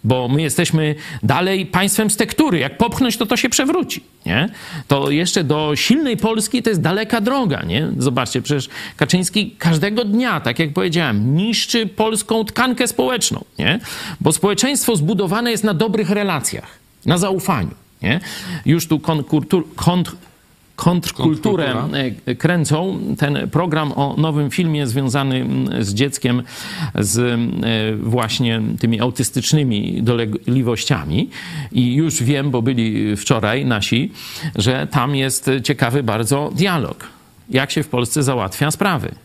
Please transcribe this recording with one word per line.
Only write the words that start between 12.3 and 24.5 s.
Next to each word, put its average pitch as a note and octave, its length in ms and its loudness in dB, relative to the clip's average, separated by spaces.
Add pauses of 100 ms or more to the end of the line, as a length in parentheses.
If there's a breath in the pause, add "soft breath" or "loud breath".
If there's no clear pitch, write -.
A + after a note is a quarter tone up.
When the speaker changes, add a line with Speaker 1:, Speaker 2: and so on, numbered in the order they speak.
Speaker 1:
tkankę B3 440 0
społeczną, - 560 0 (140)
nie? G#3+ 220 2 (400 loud breath)
Bo D#3+ 120 4
społeczeństwo A#3 640 2
zbudowane G3 540 0
jest G#3 140 -2
na G#3 100 2
dobrych G#3 360 0
relacjach, G3 680 -2 (280)
na E3+ 120 4
zaufaniu, F3 560 0 (280)
nie? C3+ 180 2 (460 loud breath)
Już E3 220 4
tu D#3 100 2
konkurtu-, D#3 640 0 (140)
kont-, F3 360 2 (720)
kontrkulturę, E3 880 2
Speaker 2:
Kontrkultura. C#3 300 -2 (240)
Speaker 1:
e, B2 80 -2
kręcą. E3+ 680 0 (180)
Ten C#3+ 320 0
program D#3 460 0
o C#3 220 0
nowym D3 320 2